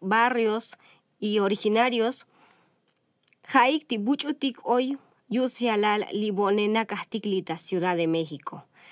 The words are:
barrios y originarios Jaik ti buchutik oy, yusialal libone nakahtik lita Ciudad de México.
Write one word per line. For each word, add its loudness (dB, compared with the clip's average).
barrios 2
y 0
originarios 0
Jaik 4
ti -2
buchutik -2
oy, 0
yusialal 0
libone 0
nakahtik -4
lita -4
Ciudad 0
de 0
México. -4